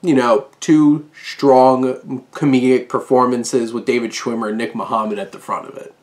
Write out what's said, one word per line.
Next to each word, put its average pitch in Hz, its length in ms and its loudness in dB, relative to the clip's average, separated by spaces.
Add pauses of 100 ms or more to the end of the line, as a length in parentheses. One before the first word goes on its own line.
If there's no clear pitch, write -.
you 165 120 2
know, 120 320 2 (120)
two 151 480 4 (160)
strong 131 1080 2
comedic 127 580 2
performances 123 800 0
with 113 140 -8
David 120 260 -2
Schwimmer 113 380 -6
and 110 80 -6
Nick 113 160 -6
Mohammed 113 460 -4
at 98 120 -10
the 98 60 -20
front 82 300 -10
of - 100 -18
it. - 240 -18